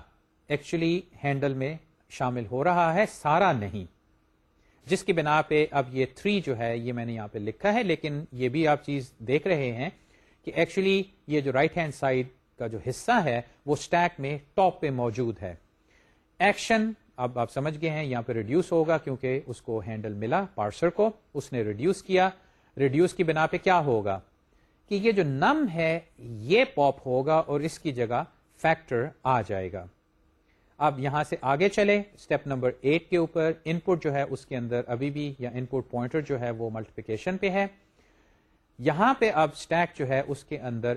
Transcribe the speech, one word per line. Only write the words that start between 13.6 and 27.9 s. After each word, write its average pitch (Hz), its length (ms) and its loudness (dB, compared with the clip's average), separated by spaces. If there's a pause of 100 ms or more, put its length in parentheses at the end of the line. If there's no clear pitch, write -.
وہ 143 60 0
اسٹیک 170 480 0
میں 139 160 -4 (180)
ٹاپ 190 260 4
پہ 151 100 -2
موجود 120 520 -2
ہے۔ 87 120 -8 (840)
ایکشن 220 500 2 (260)
اب 123 220 -4
آپ 117 140 -2
سمجھ 151 280 -4
گئے 160 100 0
ہیں، 156 140 -4
یہاں 123 180 -4
پہ 120 100 -6
ریڈیوس 113 400 0
ہوگا 160 260 4
کیونکہ 131 480 -4
اس 123 160 -12
کو 113 180 -4
ہینڈل 107 340 -6
ملا 123 300 0 (100)
پارسر 107 340 0
کو، 208 220 2 (240)
اس - 180 -8
نے 120 100 0
ریڈیوس 110 400 -2
کیا۔ 185 260 4 (480)
ریڈیوس 143 380 4
کی 180 100 0
بنا 156 220 2
پہ 175 160 -2
کیا 185 220 6
ہوگا 104 340 0 (720)
کہ 202 40 0
یہ 214 180 2
جو 196 120 2
نم 196 400 2 (100)
ہے 165 240 0 (200)
یہ 120 460 2 (100)
پاپ 139 320 2
ہوگا 135 300 2
اور 147 240 0
اس 156 180 -4
کی 143 140 -4